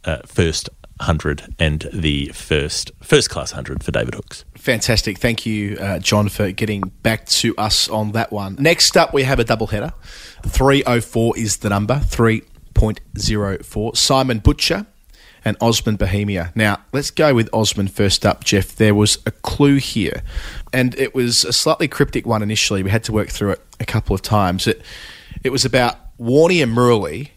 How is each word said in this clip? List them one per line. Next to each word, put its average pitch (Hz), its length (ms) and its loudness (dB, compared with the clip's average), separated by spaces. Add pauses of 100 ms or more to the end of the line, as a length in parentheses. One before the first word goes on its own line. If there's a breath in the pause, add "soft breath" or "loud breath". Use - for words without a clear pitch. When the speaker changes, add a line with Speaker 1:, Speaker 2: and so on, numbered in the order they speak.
Speaker 1:
uh, 78 220 -4
first - 420 -2 (320)
hundred 76 580 -2
and 78 340 -2
the 73 360 -2
first, - 640 -4 (120)
first - 280 2
class - 220 -8
hundred 67 320 -8
for - 80 -4
David 62 220 -4
Hooks. - 300 -16 (120)
Speaker 2:
Fantastic. 110 640 -2
Thank 117 280 -2
you, 104 320 -4
uh, 95 200 -4
John, 104 300 2
for 98 240 -2
getting 101 300 -4 (200)
back 113 240 -2
to - 300 0
us 107 320 0
on 107 240 -2
that 113 200 -2
one. 98 260 -6
Next 156 380 0
up, 170 180 4
we 139 100 2
have 131 140 0
a 117 60 0
doubleheader. 110 480 -2 (540 loud breath)
Three 139 380 4
oh 120 160 2
four 113 380 0
is 110 200 -2
the 110 100 -4
number, 104 320 0
three 113 420 2 (320)
point 110 260 2 (180)
zero 101 440 -2
four. 110 320 -6
Simon 131 440 2
Butcher 165 480 2 (580 soft breath)
and 107 160 -2
Osman 113 340 2
Bohemia. 98 600 -2
Now, 104 220 2 (140)
let's 143 200 -4
go 151 200 4
with 113 200 2
Osman 107 340 0
first 98 400 0
up, - 160 2
Jeff. - 320 0
There 104 220 6
was 104 300 4
a 113 40 -2
clue - 460 2
here, 110 460 -2 (500 loud breath)
and 127 260 0
it 131 160 -2
was 123 300 0
a - 80 -4
slightly - 340 0
cryptic 139 400 -2
one 113 160 2
initially. 104 400 0
We 98 80 -2
had 110 140 2
to - 80 -6
work 107 160 0
through 101 240 -2
it - 80 -4 (180)
a 117 80 -6
couple - 280 -2
of 95 80 -2
times. 95 440 2
It, - 160 0 (640 loud breath)
it 131 60 0
was 131 140 -2
about 123 320 2 (220)
Warney 156 460 4
and 113 120 0
Murali 117 600 2